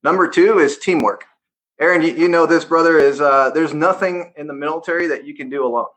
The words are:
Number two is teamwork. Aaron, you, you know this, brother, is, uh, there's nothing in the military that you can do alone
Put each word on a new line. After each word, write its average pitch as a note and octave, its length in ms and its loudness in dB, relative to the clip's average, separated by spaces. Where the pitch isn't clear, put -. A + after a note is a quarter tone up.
Number E3+ 240 0
two G3 320 2
is C#3+ 200 0
teamwork. C#3 460 -2
Aaron, E3+ 220 2
you, D#3+ 120 -2
you E3 140 0
know E3+ 200 2
this, D#3+ 180 2
brother, E3 320 2
is, C#3 240 2
uh, C3+ 300 2
there's D#3 240 -2
nothing F3+ 640 -2
in D3 100 -14
the C#3+ 60 -12
military E3 540 -6
that D3 180 -6
you C#3+ 100 -18
can C#3 140 -14
do C#3 160 -6
alone A#2+ 200 -4